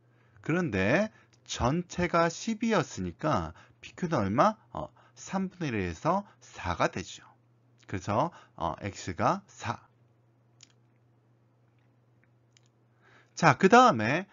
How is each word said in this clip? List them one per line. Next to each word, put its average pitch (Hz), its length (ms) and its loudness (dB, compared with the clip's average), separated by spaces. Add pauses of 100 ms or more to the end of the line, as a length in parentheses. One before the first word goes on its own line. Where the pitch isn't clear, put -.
(420)
그런데 147 680 0 (340)
전체가 170 840 -2
십이었으니까 151 1300 -4 (260)
피큐는 165 380 -6
얼마? 120 400 0 (140)
어, - 180 -10 (260)
삼분의 185 540 -8
일에서 113 580 -2 (140)
사가 - 500 -4
되죠. - 320 -12 (640)
그래서, 110 440 -2 (260)
어, 82 240 -4
X가 107 640 -4
사. - 320 -10 (3500)
자, 147 240 6
그 190 120 4
다음에 175 640 6